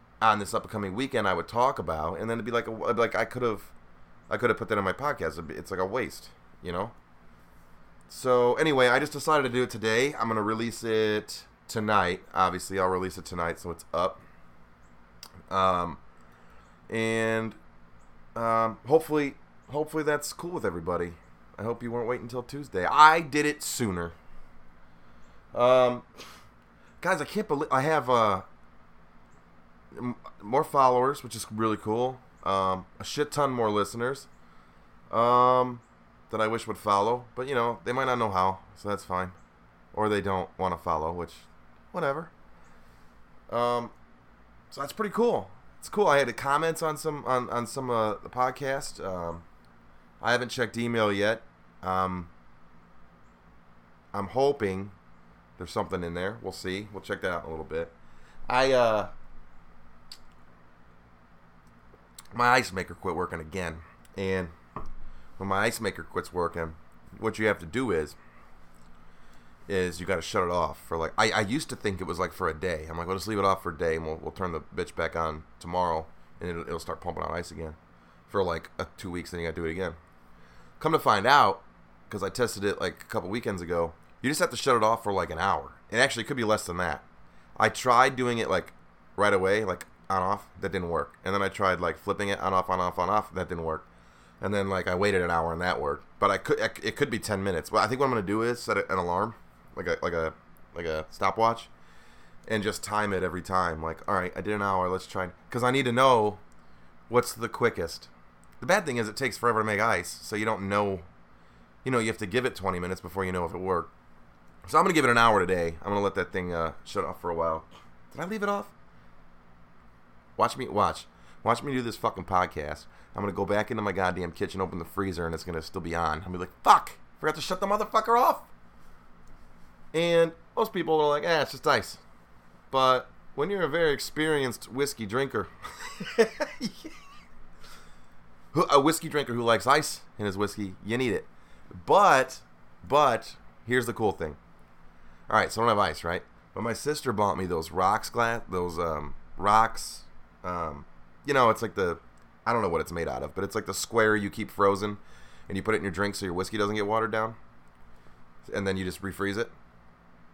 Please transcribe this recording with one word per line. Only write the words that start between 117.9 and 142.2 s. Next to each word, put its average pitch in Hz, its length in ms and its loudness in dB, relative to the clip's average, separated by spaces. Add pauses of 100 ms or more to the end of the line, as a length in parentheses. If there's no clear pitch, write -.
Did - 80 -14
I 160 60 -6
leave 202 180 -6
it 202 60 -2
off? 202 180 -4 (1700)
Watch 117 220 0
me, 127 100 -6
watch. 90 400 0 (360)
Watch 117 200 0
me 143 100 -6
do 127 80 0
this 113 140 -6
fucking 104 300 -4
podcast. 87 640 -2 (280)
I'm 95 60 -6
gonna 101 100 -2
go 98 140 -2
back 101 240 0
into 110 140 -4
my 101 80 -2
goddamn 90 400 -2
kitchen, 95 280 -6
open 90 200 -4
the 80 60 -8
freezer, 92 400 -4
and 82 100 -4
it's 80 80 -8
gonna 82 180 -6
still 92 200 -8
be 82 120 -6
on. 80 260 -2
I'm 95 40 -12
gonna 90 140 -8
be 90 80 -6
like, - 180 -18
"Fuck! - 340 4 (220)
Forgot 151 160 -2
to 151 60 -10
shut 180 180 -4
the 202 80 -2
motherfucker 214 520 2
off!" 302 220 4 (1500)
And 165 380 4 (240)
most - 180 0
people 160 260 2
are 147 100 4
like, 147 140 2
"Eh, 165 180 4
it's 131 100 -2
just - 160 -4
ice." 123 320 2 (720)
But 131 400 4 (240)
when 160 160 -2
you're 202 100 -2
a 160 60 2
very 156 260 2
experienced 139 800 0
whiskey 131 340 -2
drinker, 117 420 -2 (720)
<laughs> 220 100 6 (2500)
a 143 100 10
whiskey 156 280 2
drinker 139 260 -2
who 120 80 -2
likes 113 240 4
ice 151 340 4 (160)
in 107 80 -2
his 98 100 -2
whiskey, 101 380 -2 (100)
you 107 140 -2
need 123 160 2
it. - 140 -2 (580)
But, 151 540 6 (480)